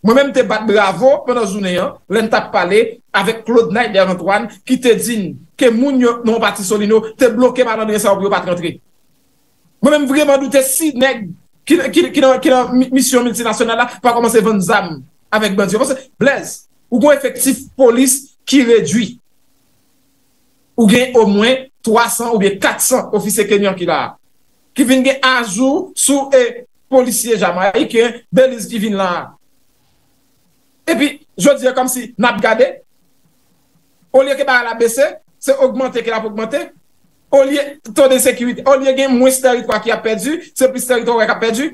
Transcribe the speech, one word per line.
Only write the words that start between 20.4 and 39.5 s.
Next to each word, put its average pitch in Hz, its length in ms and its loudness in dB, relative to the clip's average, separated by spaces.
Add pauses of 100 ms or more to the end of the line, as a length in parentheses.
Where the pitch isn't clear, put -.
Ou 226 120 4
gen 247 260 2
au 220 120 4
moins 226 400 0 (160)
trois 226 260 2
cents 233 240 -4
ou 220 60 0
bien 196 180 0
quatre 226 240 -2
cents 240 320 -2
ofisye 208 340 -2
kenyan 202 280 0
ki 175 120 -6
la. 143 280 -2 (580)
Ki 254 140 0
vin 262 180 2
gen 262 160 0
ajou 254 760 -2
sou, 269 380 0
eh, 247 320 2 (240)
polisye 233 480 0
jamayken, 202 840 0 (140)
Belize 247 360 2
ki 240 120 -6
vin 208 160 -4
la. 175 360 -4 (1500)
E 330 120 0
pi, 285 80 2 (300)
je 269 220 4
di 247 140 0
kòm 254 160 -2
si 240 180 -8 (100)
n 226 100 0
ap 214 160 -2
gade, 226 220 4 (1500)
o 262 140 4
lye 277 100 -2
ke 269 120 -4
ba 247 180 0
la 226 120 -6
bese, 233 280 0 (340)
se 269 140 0 (100)
ogmante 247 400 -2
ke 226 80 -4
la 220 80 -4
pou 220 140 -10
ogmante. 220 260 -6 (760)
O 277 120 6
lye 277 160 -2 (340)
tò 277 140 4
de 262 120 2
sekirite, 240 460 -2
o 269 100 6
lye 269 200 0
gen 269 180 0
mwens 262 260 2
teritwa 240 400 0